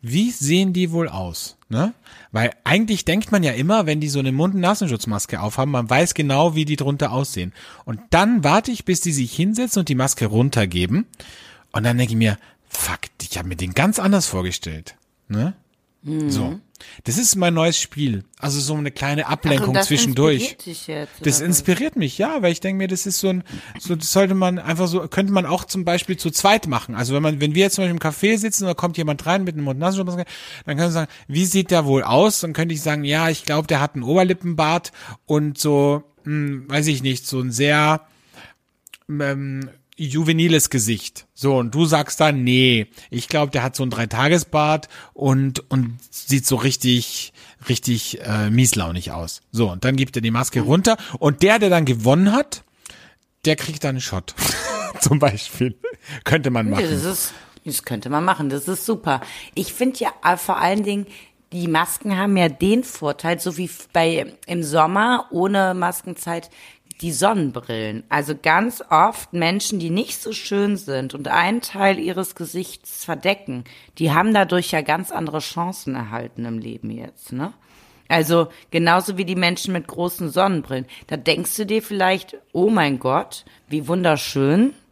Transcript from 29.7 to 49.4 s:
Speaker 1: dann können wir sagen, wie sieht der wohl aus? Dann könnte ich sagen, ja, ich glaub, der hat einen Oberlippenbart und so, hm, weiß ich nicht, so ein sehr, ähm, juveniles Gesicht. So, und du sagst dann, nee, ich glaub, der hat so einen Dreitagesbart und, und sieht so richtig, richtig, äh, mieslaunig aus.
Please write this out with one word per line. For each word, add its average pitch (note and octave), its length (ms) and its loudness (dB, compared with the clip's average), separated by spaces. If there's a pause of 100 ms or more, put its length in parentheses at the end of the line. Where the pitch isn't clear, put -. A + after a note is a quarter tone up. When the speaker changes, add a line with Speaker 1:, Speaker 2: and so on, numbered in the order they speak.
Speaker 1:
dann F3 80 -4 (420)
können D3 100 -4
wir E3+ 140 2
sagen, D#3+ 200 -2 (160)
wie D#3 180 2
sieht F#3 260 2
der E3 140 4
wohl C3+ 180 4
aus? F3+ 380 4
Dann E3 120 -6
könnte E3 220 -2
ich D3 80 -6
sagen, D3+ 200 -2
ja, D3+ 260 0
ich D#3 140 -4
glaub, D3+ 240 -2
der D3 140 2
hat D3 140 -2
einen C3 80 -6
Oberlippenbart E3+ 880 2 (340)
und D3+ 320 0
so, D3 460 2 (220)
hm, C#3+ 440 -6
weiß D3 180 0
ich C#3 140 0
nicht, C3 240 -4
so C3 160 -4
ein B2+ 100 -4
sehr, D3 500 2 (1080)
ähm, C#3 600 -6 (300)
juveniles D#3+ 680 4
Gesicht. A2+ 640 -2
So, C3+ 240 2
und A#2 160 -2
du D#3+ 120 4
sagst D3+ 340 2
dann, D3 240 4
nee, B2 440 6 (220)
ich - 200 -6
glaub, D3 220 0
der B2+ 120 -2
hat B2+ 120 -4
so C3+ 80 -2
einen B2+ 60 -2
Dreitagesbart D3+ 1000 0 (240)
und, C3+ 580 0
und A#2+ 260 0 (140)
sieht C3+ 340 0
so C3+ 100 2
richtig, B2 800 -2 (340)
richtig, - 540 -2
äh, G#2+ 300 -2
mieslaunig F#2+ 600 2
aus. E2 300 -10 (100)